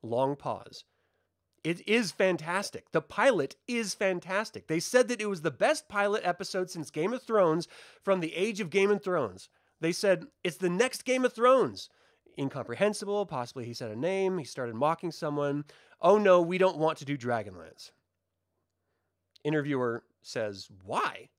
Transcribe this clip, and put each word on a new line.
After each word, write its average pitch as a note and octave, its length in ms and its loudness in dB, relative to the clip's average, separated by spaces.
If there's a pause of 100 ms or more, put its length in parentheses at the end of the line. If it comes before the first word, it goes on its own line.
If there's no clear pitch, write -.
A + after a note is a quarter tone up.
Long C3 320 0
pause. - 480 -10 (800)
It E3+ 240 -4
is G#3 240 2
fantastic. F#3 800 -2
The D#3+ 100 0
pilot G3+ 540 2 (120)
is A#3 280 -2
fantastic. F#3+ 720 -4
They D#3+ 140 0
said B3 260 4
that A#3 140 -4
it G#3+ 80 -2
was F#3 120 -4
the D#3+ 80 0
best A3+ 400 0
pilot G3+ 340 0
episode F3+ 460 -4
since E3 220 -10
Game F3+ 220 -2
of B3+ 100 -8
Thrones F3 440 2 (360)
from F#3+ 160 2
the E3 160 -4
age G3 240 -2
of F#3 100 -4
Game G3 220 4
of G3+ 120 0
Thrones. C3 460 -2 (320)
They E3 120 0
said, F#3+ 320 2 (180)
"It's F3 140 -4
the F#3 120 0
next A3 360 0
Game B3+ 200 2
of A#3+ 80 2
Thrones." A3+ 560 2 (480)
Incomprehensible. G3 880 -2
Possibly B2+ 360 -8
he A#2+ 120 -10
said A#2 160 -8
a G#2+ 40 -8
name. F#3 440 0
He D3 40 -8
started A#2 320 -8
mocking D#3 360 -2
someone. D3 520 -4 (380)
"Oh F#3+ 160 8
no, F#3+ 240 8
we E3+ 160 0
don't F#3 220 2
want D#3 180 0
to D3 80 -14
do C#3 120 -4
Dragonlance." G#2+ 760 -8 (1500)
Interviewer C#3 580 0 (180)
says, G#2+ 460 -8 (160)
"Why?" C3+ 560 -6